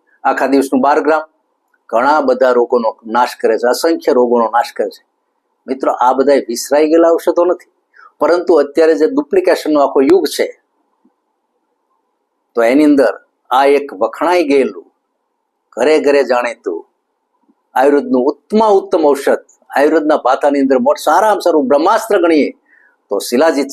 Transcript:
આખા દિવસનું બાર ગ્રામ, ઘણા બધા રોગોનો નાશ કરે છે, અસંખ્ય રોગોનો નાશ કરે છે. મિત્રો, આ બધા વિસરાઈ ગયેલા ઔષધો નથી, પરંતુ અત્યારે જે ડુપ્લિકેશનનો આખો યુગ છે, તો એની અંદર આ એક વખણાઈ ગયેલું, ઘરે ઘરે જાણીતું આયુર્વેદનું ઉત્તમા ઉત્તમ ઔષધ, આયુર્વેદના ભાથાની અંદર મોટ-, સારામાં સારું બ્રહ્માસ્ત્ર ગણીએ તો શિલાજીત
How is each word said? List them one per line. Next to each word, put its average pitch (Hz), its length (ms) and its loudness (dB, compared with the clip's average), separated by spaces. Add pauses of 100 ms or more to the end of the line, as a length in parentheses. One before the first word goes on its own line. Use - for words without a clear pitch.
(240)
આખા 135 300 -2
દિવસનું 135 280 0
બાર 143 200 2
ગ્રામ, 156 220 -2 (680)
ઘણા 131 380 0
બધા 127 320 2
રોગોનો 117 300 0 (160)
નાશ 120 360 -2
કરે 113 160 0
છે, 117 100 -2
અસંખ્ય 160 520 -2
રોગોનો 120 300 2
નાશ 117 280 -2
કરે 107 120 -6
છે. - 120 -18 (680)
મિત્રો, 131 240 -4 (140)
આ 127 120 2
બધા 135 300 2
વિસરાઈ 143 440 -2
ગયેલા 170 240 4
ઔષધો 170 300 -2
નથી, - 260 -4 (480)
પરંતુ 170 320 0 (120)
અત્યારે 160 380 2
જે 156 60 4
ડુપ્લિકેશનનો 151 720 0
આખો 139 180 0 (120)
યુગ 180 140 4 (100)
છે, 110 120 -4 (2000)
તો 120 60 -2
એની 139 300 2
અંદર 127 220 2 (380)
આ 131 140 2 (120)
એક 139 100 -4 (140)
વખણાઈ 165 500 -2
ગયેલું, 113 360 -2 (880)
ઘરે 139 180 2 (100)
ઘરે 143 160 2 (100)
જાણીતું 117 480 -4 (960)
આયુર્વેદનું 127 540 0
ઉત્તમા 214 500 -2
ઉત્તમ 190 300 -2
ઔષધ, 135 360 -2 (300)
આયુર્વેદના 151 500 2
ભાથાની 139 400 0
અંદર 131 140 2
મોટ-, 139 280 -2
સારામાં 196 380 0
સારું 156 220 0
બ્રહ્માસ્ત્ર 190 560 0
ગણીએ 160 260 2 (640)
તો 101 80 -2
શિલાજીત 139 540 -2